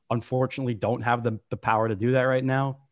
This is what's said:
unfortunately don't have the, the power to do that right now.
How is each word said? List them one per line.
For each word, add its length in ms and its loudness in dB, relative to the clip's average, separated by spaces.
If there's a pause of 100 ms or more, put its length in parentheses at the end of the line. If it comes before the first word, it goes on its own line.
unfortunately 640 -2
don't 280 -2
have 220 0
the, 160 -2 (100)
the 80 -6
power 300 2
to 80 0
do 160 0
that 120 2
right 200 2
now. 360 0 (120)